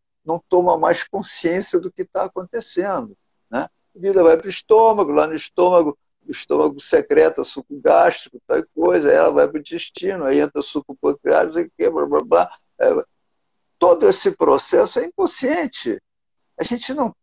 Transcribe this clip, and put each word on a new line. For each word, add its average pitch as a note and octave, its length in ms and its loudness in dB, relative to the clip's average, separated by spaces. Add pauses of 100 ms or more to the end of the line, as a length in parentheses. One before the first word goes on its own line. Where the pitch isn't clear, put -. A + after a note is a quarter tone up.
(240)
não E3 240 -6
toma F3 300 2
mais E3 260 -2
consciência F#3 760 -4
do F3 140 -10
que F#3 120 -8
tá F#3+ 200 -6
acontecendo, F3+ 920 -8 (340)
né? C3+ 180 -6 (260)
A G3+ 40 -20
vida F#3+ 240 2
vai E3 140 6
pro E3 120 -4
estômago, G#3+ 640 2
lá D3+ 140 2
no D#3+ 80 -6
estômago, F3 640 0 (300)
o - 60 -12
estômago D3 480 -2
secreta D3+ 640 2
suco C#3+ 360 -14
gástrico, D#3+ 640 2
tal C#3+ 160 -2 (120)
coisa, E3 360 0
aí - 60 6
ela D#3+ 140 4
vai D3 180 2
pro D3+ 120 -8
intestino, F3 640 -8
aí C#3 160 2
entra D3 200 -2
suco C#3+ 400 -10
pancreático, D3 460 0
não D#3+ 80 -8
sei E3+ 120 -2
o - 100 -20
quê, E3+ 140 0
blá, D3+ 160 -2
blá, D3 180 -2
blá. F3+ 260 0 (300)
É, - 240 2 (760)
todo F3+ 300 4
esse F#3+ 240 0
processo D3 640 0
é - 80 -2
inconsciente. D4 920 -4 (580)
A D#3+ 60 -6
gente A#3+ 300 -8
não C#4 280 -4